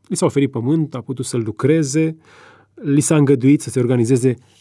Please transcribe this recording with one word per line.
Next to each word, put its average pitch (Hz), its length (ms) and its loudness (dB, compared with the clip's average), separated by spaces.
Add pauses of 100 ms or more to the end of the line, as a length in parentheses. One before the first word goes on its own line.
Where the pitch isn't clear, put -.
li 190 80 -6
s-a 180 100 0
oferit 139 240 0
pământ, 139 440 -2
a 127 60 -10
putut 127 240 -8
să-l 123 200 -4
lucreze, 156 720 0 (580)
li 147 260 0
s-a 156 160 0
îngăduit 143 440 4
să - 100 -12
se 131 80 -4
organizeze 123 560 2 (260)